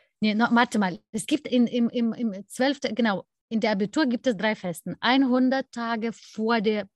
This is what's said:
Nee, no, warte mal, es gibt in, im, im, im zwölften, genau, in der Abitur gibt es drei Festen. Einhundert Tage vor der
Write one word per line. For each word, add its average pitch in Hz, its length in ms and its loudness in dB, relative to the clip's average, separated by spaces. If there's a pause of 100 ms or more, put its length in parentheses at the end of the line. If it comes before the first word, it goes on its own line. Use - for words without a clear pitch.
(200)
Nee, 214 140 2
no, 226 160 2
warte 240 280 2
mal, 185 200 0 (140)
es 220 140 -8
gibt - 200 -2
in, 247 200 2
im, 233 240 0
im, 233 220 -2
im 208 360 -6
zwölften, 269 460 -2
genau, 214 300 0 (240)
in 226 120 -2
der 214 120 2
Abitur 214 340 0
gibt 247 200 -2
es 247 100 2
drei 214 180 0
Festen. - 460 -8
Einhundert 262 720 2
Tage 233 400 -6
vor 220 480 -2
der 208 360 -2